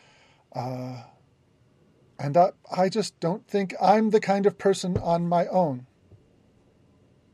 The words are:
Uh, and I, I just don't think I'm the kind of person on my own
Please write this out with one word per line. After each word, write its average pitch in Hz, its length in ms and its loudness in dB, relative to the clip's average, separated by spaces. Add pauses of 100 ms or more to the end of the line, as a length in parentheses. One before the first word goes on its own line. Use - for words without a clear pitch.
(540)
Uh, 127 480 -10 (1160)
and 139 180 -2
I, 180 140 6 (240)
I 185 140 2
just 202 320 -4
don't 175 260 -4
think 196 340 -4
I'm 208 300 4
the 208 100 4
kind 196 260 0
of 185 120 2
person 190 400 0
on 170 300 -2
my 175 180 2
own 143 400 -2 (1500)